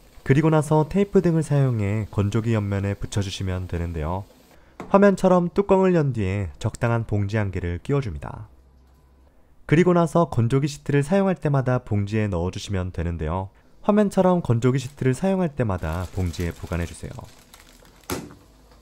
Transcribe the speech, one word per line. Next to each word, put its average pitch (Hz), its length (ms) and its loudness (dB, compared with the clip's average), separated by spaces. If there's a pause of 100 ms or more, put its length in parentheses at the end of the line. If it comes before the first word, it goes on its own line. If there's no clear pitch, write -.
(240)
그리고 139 260 4
나서 156 400 2
테이프 196 320 2
등을 160 220 2
사용해 110 680 0
건조기 107 420 0
옆면에 101 420 -2
붙여주시면 95 720 -4
되는데요. 85 580 -4 (640)
화면처럼 185 640 4
뚜껑을 190 420 2
연 147 160 2
뒤에 98 480 -2
적당한 117 460 -2
봉지 104 320 -2
한 101 140 -2
개를 87 280 -4
끼워줍니다. 110 680 -6 (1200)
그리고 175 240 6
나서 170 360 2
건조기 131 380 2
시트를 143 360 0
사용할 190 320 2
때마다 131 420 0
봉지에 104 500 -2
넣어주시면 92 640 -4
되는데요. 85 600 -4 (320)
화면처럼 190 580 2
건조기 127 380 2
시트를 127 340 -2
사용할 185 360 -2
때마다 90 680 -4
봉지에 87 380 -2
보관해주세요. - 580 -8 (1700)